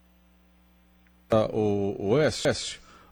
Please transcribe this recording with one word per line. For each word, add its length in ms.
Tá, 200
o, 640
o 80
Écio, 600